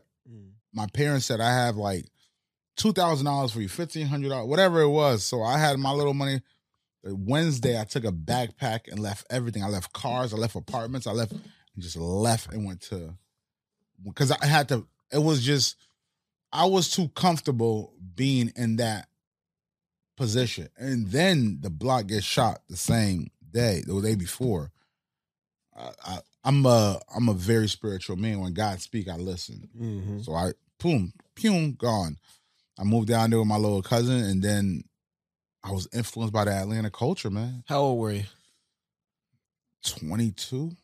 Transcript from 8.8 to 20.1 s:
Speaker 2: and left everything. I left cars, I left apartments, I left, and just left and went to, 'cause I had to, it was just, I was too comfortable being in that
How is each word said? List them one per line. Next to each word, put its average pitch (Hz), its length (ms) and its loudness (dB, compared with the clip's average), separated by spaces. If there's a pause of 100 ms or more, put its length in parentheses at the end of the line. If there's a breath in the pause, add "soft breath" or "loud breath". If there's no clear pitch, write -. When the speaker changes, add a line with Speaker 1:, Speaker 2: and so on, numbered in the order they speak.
Speaker 2:
and 101 100 -8
left 110 300 -6
everything. 117 340 -2
I 98 40 -2
left 101 260 -4
cars, 123 400 -4
I 110 40 -4
left 113 180 -2
apartments, 120 520 -6
I 104 40 -4
left, 110 200 -2
and - 100 -12 (380 loud breath)
just 85 180 -12
left 98 560 0
and 107 120 -6
went 92 240 -10
to, 85 240 -10 (1040)
'cause 143 160 2
I 147 140 0
had 147 240 4
to, 120 180 -2 (240)
it 143 80 2
was 151 240 4
just, 139 320 2 (760)
I 165 140 4
was 190 240 4
too 170 200 0
comfortable 117 840 0 (220)
being 127 400 2
in 113 220 0
that 110 300 -2 (1080)